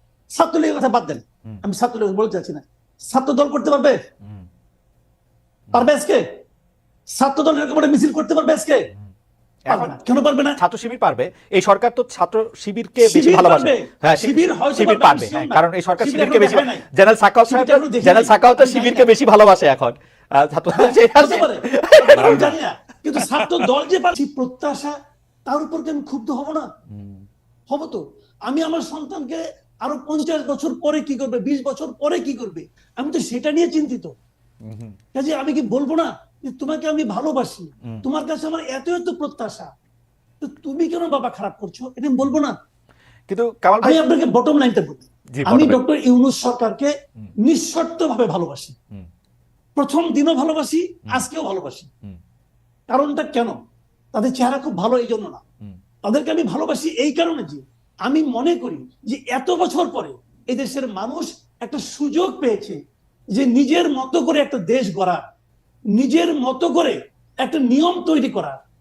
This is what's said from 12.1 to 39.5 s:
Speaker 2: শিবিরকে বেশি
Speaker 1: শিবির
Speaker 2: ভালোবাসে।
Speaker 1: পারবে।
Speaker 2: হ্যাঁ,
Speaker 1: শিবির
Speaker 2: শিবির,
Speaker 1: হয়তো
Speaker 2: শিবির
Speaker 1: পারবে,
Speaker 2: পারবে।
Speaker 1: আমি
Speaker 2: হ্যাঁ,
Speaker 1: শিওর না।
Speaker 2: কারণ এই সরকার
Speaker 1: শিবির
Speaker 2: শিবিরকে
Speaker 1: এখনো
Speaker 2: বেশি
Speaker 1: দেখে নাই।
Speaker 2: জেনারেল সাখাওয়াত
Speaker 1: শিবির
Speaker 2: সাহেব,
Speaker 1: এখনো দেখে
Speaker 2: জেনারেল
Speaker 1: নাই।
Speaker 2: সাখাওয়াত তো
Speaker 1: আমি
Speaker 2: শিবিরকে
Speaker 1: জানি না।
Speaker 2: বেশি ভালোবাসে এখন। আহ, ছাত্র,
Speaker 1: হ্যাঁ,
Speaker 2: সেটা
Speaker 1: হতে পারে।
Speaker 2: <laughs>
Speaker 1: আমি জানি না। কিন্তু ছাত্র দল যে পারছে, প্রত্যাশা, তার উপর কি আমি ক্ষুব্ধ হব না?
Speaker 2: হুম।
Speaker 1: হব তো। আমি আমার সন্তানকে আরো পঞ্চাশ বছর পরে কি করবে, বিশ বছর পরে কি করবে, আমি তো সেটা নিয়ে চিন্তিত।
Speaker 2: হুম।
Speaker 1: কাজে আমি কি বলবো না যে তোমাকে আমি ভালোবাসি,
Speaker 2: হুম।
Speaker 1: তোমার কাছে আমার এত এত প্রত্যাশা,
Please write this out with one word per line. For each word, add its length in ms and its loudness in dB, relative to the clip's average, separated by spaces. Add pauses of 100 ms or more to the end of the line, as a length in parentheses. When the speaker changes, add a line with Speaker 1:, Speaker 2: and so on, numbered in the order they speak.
Speaker 2:
শিবিরকে 460 -4
বেশি 200 6
Speaker 1:
শিবির 140 6
Speaker 2:
ভালোবাসে। 300 6
Speaker 1:
পারবে। 200 0 (160)
Speaker 2:
হ্যাঁ, 140 4
Speaker 1:
শিবির 180 -2
Speaker 2:
শিবির, 180 2
Speaker 1:
হয়তো 220 -2
Speaker 2:
শিবির 120 2
Speaker 1:
পারবে, 180 4
Speaker 2:
পারবে। 220 4
Speaker 1:
আমি 40 -10
Speaker 2:
হ্যাঁ, 120 -4
Speaker 1:
শিওর 60 -8
না। 60 -2
Speaker 2:
কারণ 200 4
এই 80 -2
সরকার 240 -2
Speaker 1:
শিবির 60 -2
Speaker 2:
শিবিরকে 240 2
Speaker 1:
এখনো 100 6
Speaker 2:
বেশি 80 0
Speaker 1:
দেখে 120 4
নাই। 300 -10
Speaker 2:
জেনারেল 200 8
সাখাওয়াত 320 6
Speaker 1:
শিবির 180 2
Speaker 2:
সাহেব, 160 6
Speaker 1:
এখনো 100 -6
দেখে 120 0
Speaker 2:
জেনারেল 180 8
Speaker 1:
নাই। 60 -2
Speaker 2:
সাখাওয়াত 300 8
তো 60 8
Speaker 1:
আমি 80 6
Speaker 2:
শিবিরকে 240 0
Speaker 1:
জানি 20 6
না। 60 8
Speaker 2:
বেশি 220 6
ভালোবাসে 400 8
এখন। 260 2 (380)
আহ, 160 4
ছাত্র, 240 -4
Speaker 1:
হ্যাঁ, 220 4
Speaker 2:
সেটা 300 8
Speaker 1:
হতে 140 0
পারে। 260 0
Speaker 2:
<laughs> 640 6
Speaker 1:
আমি 100 6
জানি 240 0
না। 140 -6 (280)
কিন্তু 180 -4
ছাত্র 460 -2
দল 220 2
যে 100 2
পারছে, 360 0
প্রত্যাশা, 680 -6 (440)
তার 180 -4
উপর 200 -8
কি 80 -8
আমি 120 -6
ক্ষুব্ধ 280 -10
হব 220 -8
না? 200 -8 (180)
Speaker 2:
হুম। 360 -18 (440)
Speaker 1:
হব 160 -6
তো। 260 -12 (280)
আমি 220 -4
আমার 180 -4
সন্তানকে 720 -12 (260)
আরো 280 -8
পঞ্চাশ 400 -4
বছর 340 -6
পরে 200 -2
কি 140 -6
করবে, 240 -6
বিশ 260 -4
বছর 280 -8
পরে 260 -4
কি 140 -6
করবে, 360 -14 (280)
আমি 140 -8
তো 100 -4
সেটা 320 -6
নিয়ে 180 0
চিন্তিত। 360 -4 (540)
Speaker 2:
হুম। 320 -18 (220)
Speaker 1:
কাজে 200 -4
আমি 180 -4
কি 100 -2
বলবো 340 -4
না 220 -4 (240)
যে 100 -12
তোমাকে 360 -8
আমি 160 -2
ভালোবাসি, 680 -6 (140)
Speaker 2:
হুম। 180 -14
Speaker 1:
তোমার 240 -6
কাছে 200 -8
আমার 140 -8
এত 280 -10
এত 200 -6 (100)
প্রত্যাশা, 580 -12 (640)